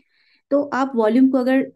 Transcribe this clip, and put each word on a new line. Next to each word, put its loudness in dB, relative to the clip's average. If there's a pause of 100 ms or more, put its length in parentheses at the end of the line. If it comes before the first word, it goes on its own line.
(500)
तो 0
आप -4
वॉल्यूम 2
को 0
अगर, -2